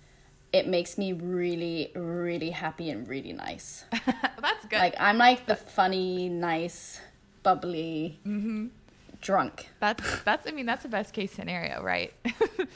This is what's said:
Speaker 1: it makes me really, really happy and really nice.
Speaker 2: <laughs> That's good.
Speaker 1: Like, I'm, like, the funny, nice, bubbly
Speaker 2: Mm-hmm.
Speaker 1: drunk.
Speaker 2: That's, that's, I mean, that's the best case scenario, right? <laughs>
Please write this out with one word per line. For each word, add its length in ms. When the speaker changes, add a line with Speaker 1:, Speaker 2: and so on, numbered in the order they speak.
Speaker 1:
it 140
makes 320
me 140
really, 800
really 560
happy 400
and 180
really 240
nice. 560
Speaker 2:
<laughs> 180
That's 600
good. 120
Speaker 1:
Like, 200
I'm, 200
like, 280
the 100
funny, 720
nice, 720
bubbly 840
Speaker 2:
Mm-hmm. 400
Speaker 1:
drunk. 480
Speaker 2:
That's, 420
that's, 240
I 60
mean, 140
that's 160
the 60
best 240
case 200
scenario, 500
right? 360
<laughs> 40